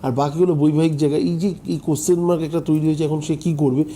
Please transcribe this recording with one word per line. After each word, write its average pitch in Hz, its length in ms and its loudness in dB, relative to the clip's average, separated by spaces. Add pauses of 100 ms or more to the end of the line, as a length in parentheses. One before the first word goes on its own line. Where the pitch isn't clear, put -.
আর 131 100 -2
বাকি 143 280 -2
হলো 180 160 4
বৈবাহিক 151 420 2
জায়গা। 147 200 0
এই 170 200 0
যে 180 160 0 (140)
এই 170 120 -4
কোশ্চেন 170 400 0
মার্ক 170 220 0
একটা 160 200 -4
তৈরি 156 240 0
হয়েছে, 156 200 0
এখন 151 160 -2
সে 156 140 -4
কী 156 200 -2
করবে? 143 280 2 (120)